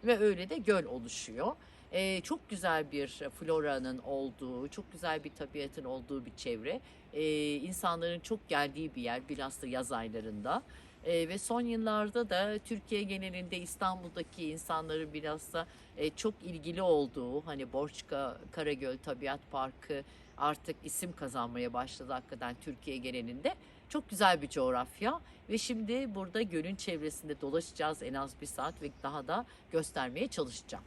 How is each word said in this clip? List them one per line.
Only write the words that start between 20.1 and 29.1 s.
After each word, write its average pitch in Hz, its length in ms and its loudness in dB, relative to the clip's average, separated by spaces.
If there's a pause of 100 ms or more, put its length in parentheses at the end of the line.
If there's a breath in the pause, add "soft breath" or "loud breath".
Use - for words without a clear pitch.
artık 147 460 2
isim 175 280 -4
kazanmaya 120 640 -2
başladı 131 400 -2
hakikaten 127 480 -4
Türkiye 135 360 -6
genelinde. 127 580 -2 (340 loud breath)
Çok 294 200 -2
güzel 185 320 8
bir 143 80 -6
coğrafya 131 720 2 (280 loud breath)
ve 226 80 2
şimdi 226 580 0
burada 190 260 -2
gölün 180 340 0
çevresinde 151 680 -4
dolaşacağız 156 600 0
en 127 100 -4
az 135 280 -4
bir 147 40 -8
saat 143 360 -4
ve 143 100 -4 (120)
daha 139 240 -4